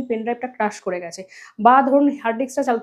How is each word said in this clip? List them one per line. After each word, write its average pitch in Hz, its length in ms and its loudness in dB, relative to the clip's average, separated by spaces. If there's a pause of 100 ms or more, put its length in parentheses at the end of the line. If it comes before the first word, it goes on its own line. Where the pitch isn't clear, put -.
পেন 226 160 -4
ড্রাইভটা 240 240 -6
ক্র্যাশ 214 320 -4
করে 185 240 -6
গেছে, 170 180 -14 (380)
বা 254 220 6
ধরুন 277 240 2 (160)
হার্ড 226 160 -2
ডিস্কটা 269 240 -4
চাল-, 233 200 -2